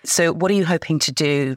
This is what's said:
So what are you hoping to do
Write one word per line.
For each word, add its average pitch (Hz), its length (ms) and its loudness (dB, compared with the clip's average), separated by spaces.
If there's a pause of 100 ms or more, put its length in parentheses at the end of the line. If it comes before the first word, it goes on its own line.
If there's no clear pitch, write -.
So 170 280 0
what 185 200 0
are - 20 2
you 190 100 2
hoping 160 360 0
to - 100 -2
do 143 460 0